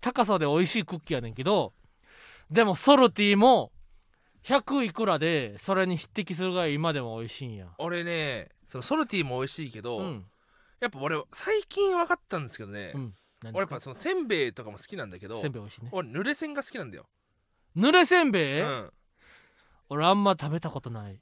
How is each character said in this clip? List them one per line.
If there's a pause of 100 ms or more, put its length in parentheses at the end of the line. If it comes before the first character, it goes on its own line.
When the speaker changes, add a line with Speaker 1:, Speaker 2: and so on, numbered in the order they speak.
Speaker 1:
高
さ
で
美
味
し
い
ク
ッ
キ
ー
や
ね
ん
け
ど、 (760)
で
も
ソ
ル
テ
ィ
も、 (720)
百
い
く
ら
で、
そ
れ
に
匹
敵
す
る
ぐ
ら
い
今
で
も
美
味
し
い
ん
や。
Speaker 2:
俺
ね、 (180)
そ
の
ソ
ル
テ
ィ
も
美
味
し
い
け
ど、
Speaker 1:
う
ん。 (560)
Speaker 2:
や
っ
ぱ
俺、
最
近
分
か
っ
た
ん
で
す
け
ど
ね、
Speaker 1:
う
ん。 (260)
何
で
す
か？
Speaker 2:
俺
や
っ
ぱ
そ
の
せ
ん
べ
い
と
か
も
好
き
な
ん
だ
け
ど、
Speaker 1:
せ
ん
べ
い
美
味
し
い
ね。
Speaker 2:
俺、
濡
れ
せ
ん
が
好
き
な
ん
だ
よ。 (720)
Speaker 1:
濡
れ
せ
ん
べ (200)
い？
Speaker 2:
う
ん。 (920)
Speaker 1:
俺
あ
ん
ま
食
べ
た
こ
と
な
い。